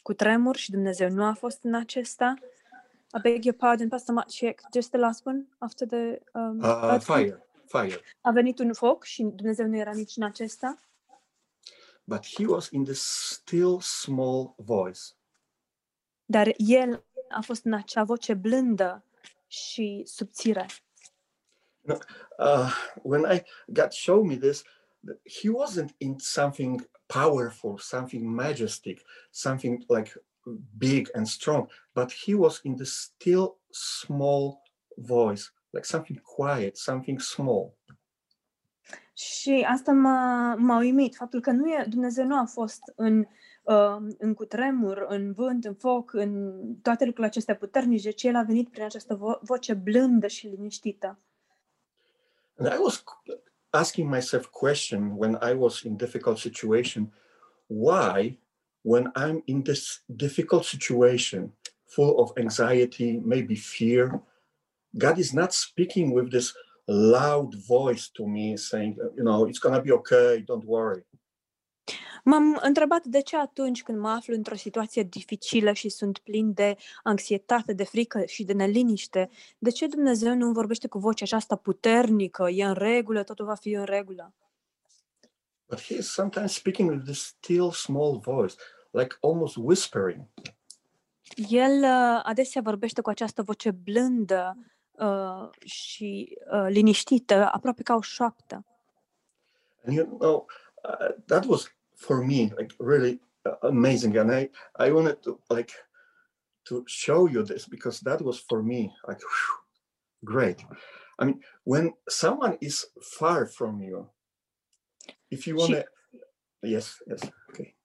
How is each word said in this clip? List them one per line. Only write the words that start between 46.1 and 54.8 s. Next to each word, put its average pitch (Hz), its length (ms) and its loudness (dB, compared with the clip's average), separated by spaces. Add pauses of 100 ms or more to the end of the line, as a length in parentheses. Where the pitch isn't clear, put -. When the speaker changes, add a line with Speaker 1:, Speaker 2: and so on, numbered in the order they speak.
Speaker 1:
în 202 400 -4 (300)
toate 233 220 2
lucrurile 233 220 0
acestea 214 300 -2
puternice, 220 540 0
ci - 140 -6
El 240 120 2
a 240 60 2
venit 226 260 0
prin 214 140 -12
această 214 320 -8
vo-, 208 280 -4
voce 247 320 -4
blândă 214 520 4
și - 200 -10
liniștită. 202 720 -8 (1400)
Speaker 2:
And - 160 -2
I - 100 0
was 320 220 0 (640)
asking 156 400 0
myself 131 360 0
question 104 720 -2